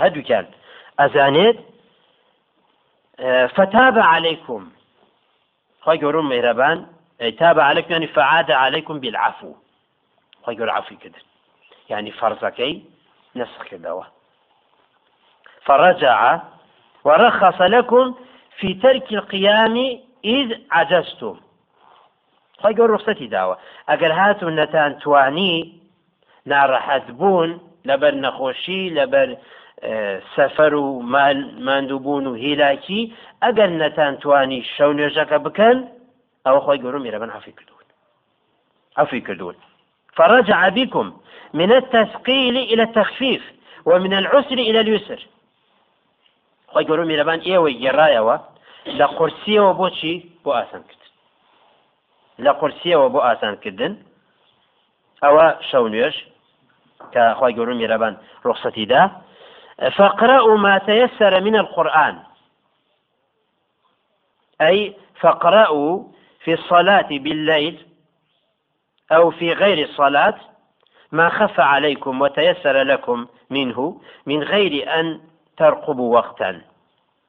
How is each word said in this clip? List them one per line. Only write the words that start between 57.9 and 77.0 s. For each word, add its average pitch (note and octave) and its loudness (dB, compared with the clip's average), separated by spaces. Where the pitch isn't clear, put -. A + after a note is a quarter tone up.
ڕوخسەتی A2+ -4
دا. C#3+ 4
فاقرأوا A3 4
ما G3+ 2
تيسر G#3 2
من G#3+ 0
القرآن. D#3 0
أي F#3 2
فاقرأوا E3+ 2
في E3 -2
الصلاة F3 2
بالليل D#3 -4
أو E3 4
في E3 -6
غير F3+ 0
الصلاة D3 0
ما D#3+ 2
خف G3+ -2
عليكم C#3 0
وتيسر D3 0
لكم B2+ -2
منه C3+ -6
من D3 -4
غير D#3+ -2
أن E3 -6
ترقبوا B2+ 0
وقتا. F#2 -4